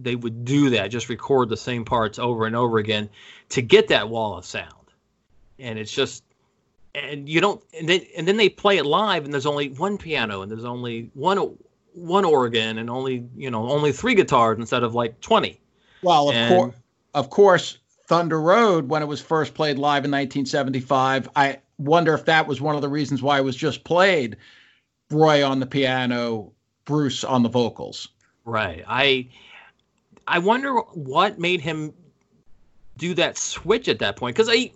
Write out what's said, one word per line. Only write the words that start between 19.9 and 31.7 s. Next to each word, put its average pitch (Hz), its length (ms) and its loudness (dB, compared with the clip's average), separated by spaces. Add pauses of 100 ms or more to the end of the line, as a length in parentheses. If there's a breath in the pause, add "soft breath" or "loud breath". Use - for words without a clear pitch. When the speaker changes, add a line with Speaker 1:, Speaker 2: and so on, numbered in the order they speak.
Speaker 2:
in 143 60 -4
nineteen 139 380 -2
seventy-five, 135 880 0
I 139 240 2 (180)
wonder 156 380 2
if 135 100 -6
that 160 220 4
was 135 120 -4
one 147 160 -2
of 143 60 -4
the 139 80 -4
reasons 143 320 -2
why 139 160 2
it 135 60 2
was 131 120 -2
just 139 280 -4
played, 160 520 2 (760 soft breath)
Roy 151 340 6
on 135 140 0
the 131 80 -4
piano, 123 840 -2 (340)
Bruce 143 380 -2
on 127 200 2
the 117 60 2
vocals. 117 600 -4 (360)
Speaker 1:
Right. 101 420 -4
I, 127 420 0 (1000 loud breath)
I 170 120 0
wonder 247 340 0
what 170 640 -2
made 180 240 -2
him 156 320 -6 (1040)